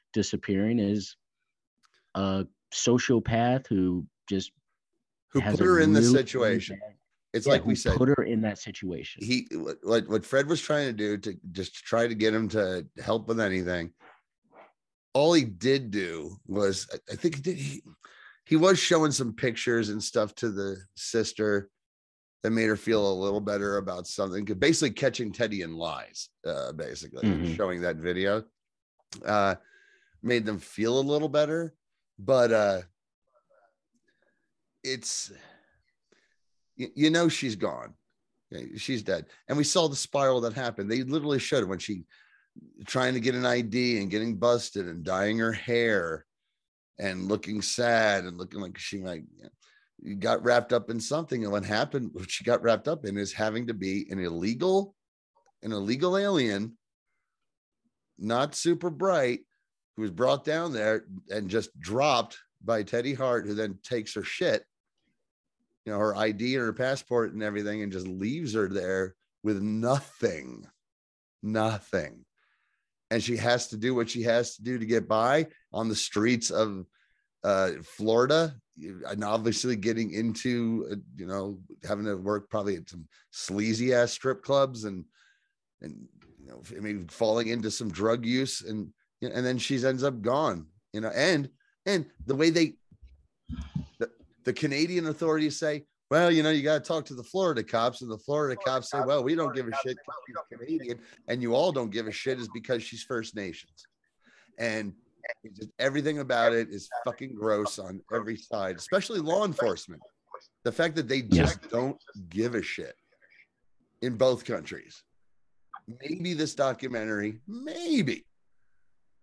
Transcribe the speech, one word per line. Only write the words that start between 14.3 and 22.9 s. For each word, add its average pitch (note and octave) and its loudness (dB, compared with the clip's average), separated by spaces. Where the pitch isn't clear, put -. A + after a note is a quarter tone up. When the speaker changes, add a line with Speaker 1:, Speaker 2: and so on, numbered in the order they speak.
Speaker 2:
all D3+ 6
he D3 6
did A#2 0
do F2 -4
was, G2 0
I, - -12
I - -8
think D#3+ -2
he C#3 -8
did, E3+ -4
he, C#3 -8
he D#3 2
was F3+ 8
showing D#3 4
some C3 -2
pictures A#2 0
and G#2 -4
stuff G#2+ 0
to A#2 -2
the G2 -4
sister G#2+ 0
that A2 2
made A2+ 4
her G#2+ 4
feel G#2 2